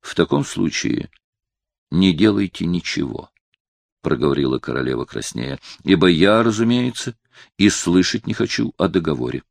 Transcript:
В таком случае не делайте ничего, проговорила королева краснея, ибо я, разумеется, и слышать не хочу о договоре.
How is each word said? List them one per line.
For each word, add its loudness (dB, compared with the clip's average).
В -14
таком 0
случае -4
не 4
делайте 0
ничего, -6
проговорила 0
королева -4
краснея, -8
ибо 4
я, 4
разумеется, 0
и 6
слышать 2
не -4
хочу -2
о 0
договоре. -2